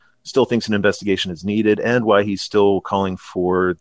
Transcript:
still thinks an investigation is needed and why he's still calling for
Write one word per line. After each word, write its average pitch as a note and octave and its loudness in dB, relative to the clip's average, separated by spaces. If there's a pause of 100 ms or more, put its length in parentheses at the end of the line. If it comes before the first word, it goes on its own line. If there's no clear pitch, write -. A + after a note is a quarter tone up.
(240)
still B2 2
thinks A#2 -2
an A2 -2
investigation G2 0
is F2 -12
needed G#2 2
and A#2+ 0
why G#2 4
he's G2+ -4
still G2+ 2
calling G2 -2
for F2+ -2